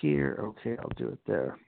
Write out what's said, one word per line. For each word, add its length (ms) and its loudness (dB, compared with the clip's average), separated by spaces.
here. 400 4
Okay, 360 -4
I'll 200 -8
do 120 -4
it 180 -8
there. 300 0